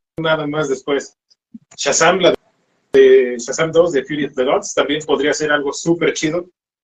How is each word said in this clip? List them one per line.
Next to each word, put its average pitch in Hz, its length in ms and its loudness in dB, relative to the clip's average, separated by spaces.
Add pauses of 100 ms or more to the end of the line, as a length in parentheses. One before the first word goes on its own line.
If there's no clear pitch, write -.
(180)
nada 156 300 -2
más 147 200 -4
después. 135 480 -6 (600)
Shazam, 165 420 2
la 180 160 2 (580)
de 131 460 6
Shazam 156 320 -6
dos 165 220 2
de 131 120 0
Fury 147 220 -6
of - 80 -12
the 127 100 -2
Gods, 147 300 -2
también 143 300 -2
podría 143 280 0
ser 151 200 -2
algo 143 200 -2
súper 165 420 -2
chido, 165 320 -4 (380)